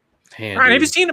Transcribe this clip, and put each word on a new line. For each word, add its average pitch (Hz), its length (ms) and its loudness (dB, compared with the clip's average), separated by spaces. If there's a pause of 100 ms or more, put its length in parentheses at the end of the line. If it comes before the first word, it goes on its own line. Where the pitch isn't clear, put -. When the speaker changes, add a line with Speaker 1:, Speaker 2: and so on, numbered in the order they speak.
(380)
Speaker 1:
Man, 110 180 -8
Speaker 2:
Brian, 254 160 4
have 269 100 2
you 311 60 2
Speaker 1:
dude. - 60 -8
Speaker 2:
seen, 349 180 0